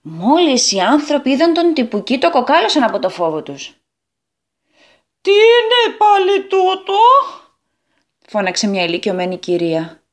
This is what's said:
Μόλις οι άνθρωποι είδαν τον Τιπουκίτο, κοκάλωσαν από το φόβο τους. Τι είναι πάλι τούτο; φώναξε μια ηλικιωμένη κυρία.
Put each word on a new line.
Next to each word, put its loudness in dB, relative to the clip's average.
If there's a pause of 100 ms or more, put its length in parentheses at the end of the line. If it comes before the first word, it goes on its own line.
Μόλις 0
οι -2
άνθρωποι 0
είδαν 2
τον 2
Τιπουκίτο, -2
κοκάλωσαν 0
από -2
το -4
φόβο -4
τους. -16 (1500)
Τι -6
είναι 4
πάλι 2
τούτο; -2 (1300)
φώναξε -4
μια -2
ηλικιωμένη -4
κυρία. -4 (100)